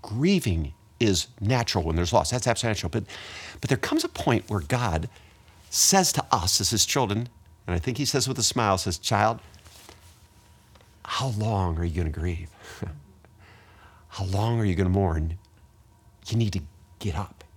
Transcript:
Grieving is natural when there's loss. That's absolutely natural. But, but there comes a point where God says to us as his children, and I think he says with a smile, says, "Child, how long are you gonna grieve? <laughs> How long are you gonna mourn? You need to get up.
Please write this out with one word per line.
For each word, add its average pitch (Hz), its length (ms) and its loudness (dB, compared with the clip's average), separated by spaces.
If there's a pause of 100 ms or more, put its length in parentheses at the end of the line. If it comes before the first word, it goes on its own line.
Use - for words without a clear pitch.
Grieving 110 720 0 (260)
is 101 280 2 (120)
natural 117 440 2
when 80 120 0
there's 87 180 0
loss. - 180 4
That's 123 160 0
absolutely 117 300 0
natural. 85 120 -6
But, 110 140 -4 (580)
but - 80 -6
there 135 80 4
comes - 260 0
a 349 60 -4
point - 400 0
where 104 120 0
God 98 460 -2 (640)
says - 440 4
to - 180 0
us 92 300 2
as 98 100 0
his 110 140 2
children, 117 440 0 (380)
and 90 80 0
I 85 40 2
think 113 180 -4
he 143 80 -2
says 127 220 0
with 123 120 -4
a 113 40 0
smile, 104 360 2
says, - 180 -4
"Child, 110 420 2 (1600)
how - 260 -4
long 101 480 0
are 85 80 -2
you 80 100 -2
gonna 82 140 0
grieve? 82 400 -4 (320)
<laughs> 85 80 -8 (1200)
How - 160 -6
long 110 340 0
are 107 60 2
you 92 80 2
gonna 92 160 2
mourn? 85 480 0 (920)
You 110 100 0
need 110 160 2
to 85 80 -4 (360)
get 90 180 -6
up. - 280 -8 (140)